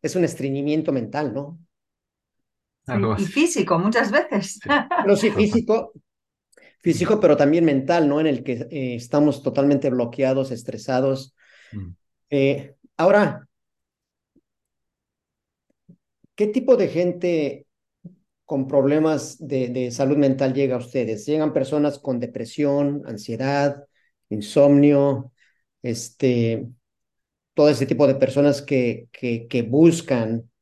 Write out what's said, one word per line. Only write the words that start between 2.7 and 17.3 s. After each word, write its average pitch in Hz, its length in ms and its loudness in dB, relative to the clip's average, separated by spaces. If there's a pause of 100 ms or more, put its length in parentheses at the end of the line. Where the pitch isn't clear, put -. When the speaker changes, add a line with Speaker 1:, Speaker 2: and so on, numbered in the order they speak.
Speaker 2:
Sí, 131 60 -10
Speaker 3:
Algo 110 260 0
Speaker 2:
y 202 60 -2
Speaker 3:
así. - 20 -2
Speaker 2:
físico, 190 540 0
muchas 226 320 0
veces. - 500 -2
Speaker 3:
Sí. - 80 -12 (340)
Speaker 1:
Pero 196 120 4
sí, 214 140 0
Speaker 3:
Total. 214 140 0
Speaker 1:
físico, 214 500 0 (880)
físico, 170 340 0
Speaker 3:
Mm. 208 40 -2
Speaker 1:
pero 165 160 6
también 156 300 4
mental, 151 420 2
¿no? 143 120 2
En 156 80 0
el 131 160 -2
que, 120 260 -6
eh, 131 260 -6
estamos 147 460 0
totalmente 139 480 0
bloqueados, 131 600 -2
estresados. 131 840 -4 (360)
Speaker 3:
Mm. 98 160 -12 (420)
Speaker 1:
Eh, 139 460 0 (220)
ahora, 196 500 2 (3000)
¿qué 208 100 0
tipo 247 320 2
de 190 100 0
gente 175 800 -2 (800)